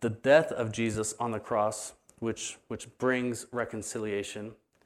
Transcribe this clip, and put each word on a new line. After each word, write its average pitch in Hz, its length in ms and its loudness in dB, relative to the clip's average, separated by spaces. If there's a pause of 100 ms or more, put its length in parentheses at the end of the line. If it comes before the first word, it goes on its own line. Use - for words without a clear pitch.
the 117 100 0
death 143 420 6
of 113 200 -2
Jesus 110 460 -2
on 120 120 -2
the 107 100 -4
cross, 110 540 -2 (240)
which, - 400 -6 (100)
which - 300 -12
brings 123 520 0
reconciliation, 107 1000 -4 (340)